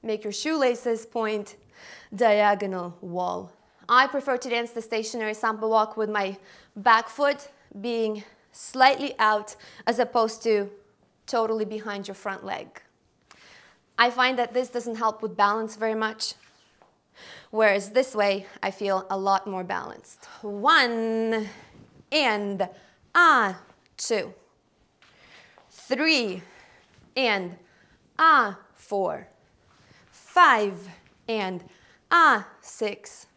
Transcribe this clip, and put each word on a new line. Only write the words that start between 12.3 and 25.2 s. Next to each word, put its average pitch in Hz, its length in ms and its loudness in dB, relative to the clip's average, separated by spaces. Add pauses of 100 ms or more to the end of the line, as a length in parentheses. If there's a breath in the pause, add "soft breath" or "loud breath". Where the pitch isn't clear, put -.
leg. - 220 -8 (1300 soft breath)
I 240 140 4
find 254 260 0
that 240 160 -2
this 247 160 -2
doesn't 233 280 -8
help 220 260 -2
with 190 120 -8
balance 220 400 0
very 220 200 -2
much, 220 400 -6 (1120 loud breath)
whereas 202 400 2
this 254 240 0
way 202 320 0 (160 loud breath)
I 196 80 -4
feel 190 400 -2
a 190 80 -4
lot 196 300 0
more 185 160 -6
balanced. - 640 -12 (160)
One, 226 1040 0 (640 loud breath)
and 208 580 -2 (460 loud breath)
ah, 254 440 4 (380)
two. - 380 -4 (1400 soft breath)